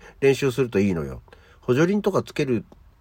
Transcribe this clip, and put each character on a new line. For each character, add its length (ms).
練 140
習 180
す 80
る 120
と 80
い 100
い 60
の 80
よ。 180
補 140
助 100
輪 160
と 100
か 120
つ 100
け 140
る 180